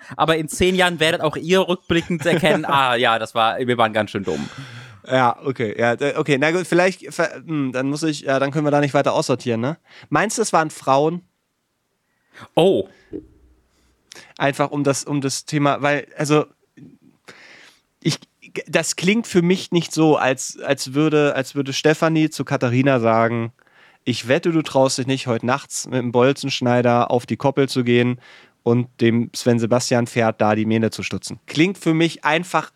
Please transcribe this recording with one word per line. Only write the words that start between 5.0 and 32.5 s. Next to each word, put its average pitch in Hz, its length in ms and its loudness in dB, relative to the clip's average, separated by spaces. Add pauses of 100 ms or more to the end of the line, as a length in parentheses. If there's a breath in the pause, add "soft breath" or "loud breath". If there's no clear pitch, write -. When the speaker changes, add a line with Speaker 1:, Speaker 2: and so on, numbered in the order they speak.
Speaker 2:
Ja, 127 360 2
okay, 123 340 -4
ja, 117 180 2
d-, 139 200 -2
okay, 147 240 0
na 151 120 2
gut, 180 160 -2
vielleicht, 180 460 0
ver-, 147 320 -4
hm, 143 260 -4
dann 127 180 -2
muss 151 140 -4
ich, 151 180 -2
ja, 135 180 0
dann 139 120 0
können 151 160 -2
wir 143 40 2
da 147 100 4
nicht 139 120 -2
weiter 139 200 2
aussortieren, 120 480 -2
ne? 143 160 -4 (320 loud breath)
Meinst 175 280 0
du, 233 60 -2
es - 100 -2
waren 160 160 2
Frauen? 151 520 0 (1300 loud breath)
Speaker 1:
Oh. 160 340 2 (1500 loud breath)
Speaker 2:
Einfach 143 320 0
um 143 140 -4
das, 139 220 0
um 143 160 -4
das 135 240 -6
Thema, 143 360 0
weil, 143 260 -2 (100)
also, 147 280 2 (1600 loud breath)
ich, - 180 -2 (480)
das 160 280 -2
klingt 214 300 0
für 180 160 2
mich 180 300 0
nicht 170 200 0
so, 156 260 4
als, - 420 -2
als 131 340 -4
würde, 147 420 2
als 135 200 -6
würde 135 180 -4
Stefanie 156 560 2
zu 139 160 -6
Katharina 131 540 2
sagen, 113 540 0 (540 soft breath)
ich 117 200 -4
wette, 170 240 2
du 160 100 2
traust 131 380 0
dich 123 80 -4
nicht, 135 200 -4
heute 117 200 -2
nachts - 400 -4
mit 123 80 -8
dem 123 160 -2
Bolzenschneider 123 1000 2
auf 123 140 0
die 113 120 -6
Koppel 139 300 0
zu 127 160 -2
gehen 120 360 2 (440 loud breath)
und 120 240 2 (140)
dem 117 320 2
Sven 120 260 0
Sebastian 120 480 0
Pferd 113 320 0
da 107 160 2
die 110 100 -2
Mähne 110 260 0
zu - 120 -12
stutzen. - 440 -8
Klingt 180 300 0
für 165 180 -2
mich 160 280 -2
einfach, 160 520 -2